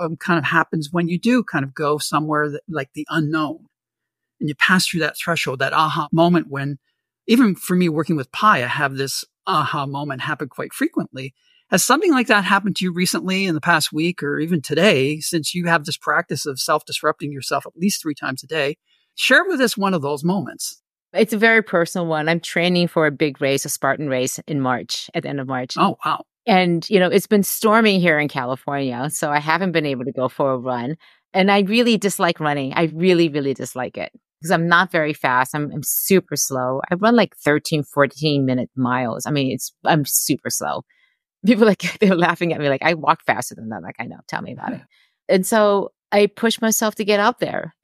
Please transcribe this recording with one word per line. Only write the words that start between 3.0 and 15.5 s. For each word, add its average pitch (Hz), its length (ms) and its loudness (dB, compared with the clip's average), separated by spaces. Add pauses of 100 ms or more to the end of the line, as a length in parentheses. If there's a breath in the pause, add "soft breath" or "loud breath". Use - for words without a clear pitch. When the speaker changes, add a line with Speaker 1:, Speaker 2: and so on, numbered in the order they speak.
Speaker 1:
unknown. 151 560 -2 (720)
And - 80 -2
you 147 60 -4
pass 185 320 2
through 170 140 -4
that 151 180 -4
threshold, 143 400 -4
that 135 160 -2
aha 151 380 0
moment 170 360 4
when, 139 300 -6 (480)
even 226 280 4
for - 220 -2
me 180 140 4
working 156 260 0
with 131 160 -6
Pi, 196 320 2
I 127 40 -4
have 135 280 -2
this 135 280 -6 (220)
aha 151 380 -2
moment 139 380 -8
happen 151 260 -6
quite - 240 -12
frequently. 135 600 -6 (360)
Has 185 140 2
something 330 280 4
like 254 160 2
that 208 160 4
happened 196 320 0
to - 80 -4
you 180 80 -2
recently 180 520 -2
in 180 100 -2
the 147 60 -2
past 160 320 0
week 165 300 -2
or 143 160 -4
even 160 240 -2
today, 151 580 2
since 160 340 -4